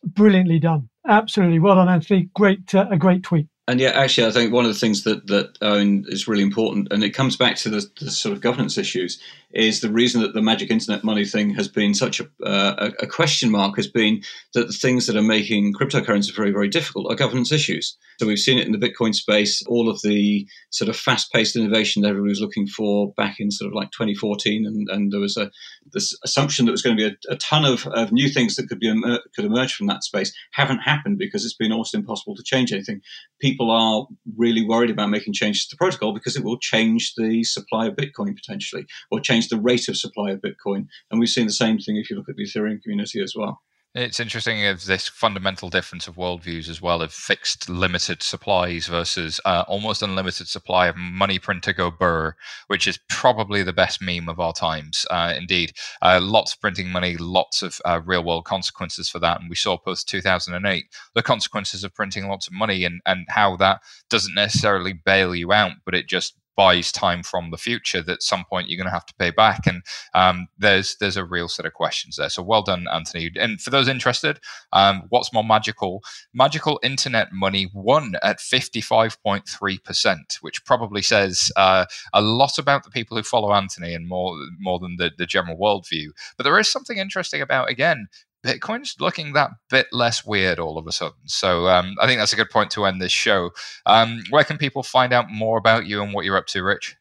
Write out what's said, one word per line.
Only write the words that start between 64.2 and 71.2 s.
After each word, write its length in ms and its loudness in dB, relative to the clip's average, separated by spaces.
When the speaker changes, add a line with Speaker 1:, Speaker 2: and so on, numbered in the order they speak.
Speaker 3:
necessarily 580 2
bail 400 2
you 180 -2
out, 200 4
but 120 -4
it 120 -2
just 280 -4
buys 340 6
time 320 0
from 280 -6
the 60 -10
future 460 -4
that 120 -6
at 60 -12
some 220 -2
point 240 -6
you're 100 -6
gonna 140 -4
have 140 -6
to 100 -20
pay 160 -2
back. 340 4
And, 160 0
um, 440 4
there's, 420 2
there's 160 -2
a 80 -4